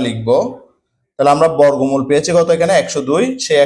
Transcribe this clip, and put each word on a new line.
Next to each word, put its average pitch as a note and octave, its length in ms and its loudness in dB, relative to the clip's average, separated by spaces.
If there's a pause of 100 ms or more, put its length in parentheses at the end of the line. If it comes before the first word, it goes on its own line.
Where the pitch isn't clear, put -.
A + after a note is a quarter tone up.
লিখব। A2+ 220 -8 (840)
তাহলে C#3+ 200 2
আমরা E3 140 2 (120)
বর্গমূল C#3 480 2
পেয়েছি D3 280 0
কত E3+ 200 0
এখানে? E3+ 200 0
একশো D3+ 320 -2
দুই, E3 160 0 (200)
সেই D3+ 220 0